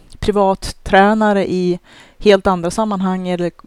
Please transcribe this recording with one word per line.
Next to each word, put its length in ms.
privat 640
tränare 680
i 280
helt 300
andra 240
sammanhang, 580
eller 220